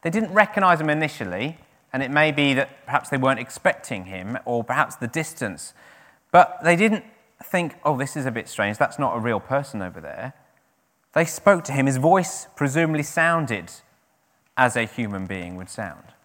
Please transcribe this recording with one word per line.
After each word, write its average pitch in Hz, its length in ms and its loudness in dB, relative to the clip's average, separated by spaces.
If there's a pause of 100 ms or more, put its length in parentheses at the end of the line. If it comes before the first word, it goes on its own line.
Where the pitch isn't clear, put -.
They 165 80 -2
didn't 202 220 -2
recognize 196 480 4
him 156 80 0
initially, 147 680 -2 (340)
and 131 100 -2
it 131 80 -4
may 151 200 4
be 143 240 2
that - 320 -4
perhaps 139 220 -2
they 143 80 -2
weren't 131 240 2
expecting - 640 -4
him, 95 400 -8
or 120 180 -2
perhaps 127 340 -2
the 120 120 -6
distance, - 680 -6 (560)
but 175 320 6
they 170 140 4
didn't 214 280 2 (380)
think, 175 420 -4
"Oh, 143 120 2
this 139 200 -4
is 135 100 -4
a 131 40 -2
bit 113 180 -6
strange, 104 300 -2
that's - 200 0
not 120 180 -2
a 117 40 -4
real 110 200 0
person 135 420 -4
over 87 180 -10
there." 80 340 -12 (760)
They 160 120 4
spoke 180 400 2
to 135 80 -8
him. 135 140 2
His 135 100 2
voice 170 500 2 (100)
presumably 151 460 0
sounded 147 720 -2 (800)
as 127 220 4
a 120 60 2
human 104 420 -4
being 90 320 -8
would 92 140 -14
sound. - 420 -12 (120)